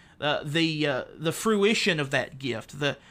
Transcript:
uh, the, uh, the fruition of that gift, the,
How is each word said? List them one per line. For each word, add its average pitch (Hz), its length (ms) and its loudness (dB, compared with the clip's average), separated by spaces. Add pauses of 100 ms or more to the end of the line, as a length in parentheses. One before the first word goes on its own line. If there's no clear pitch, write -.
(200)
uh, 143 240 -2
the, 151 440 0
uh, 127 160 -2 (120)
the 156 160 -2
fruition 208 680 4
of 139 120 -2
that 135 280 -2
gift, 127 400 -6
the, 143 180 0 (140)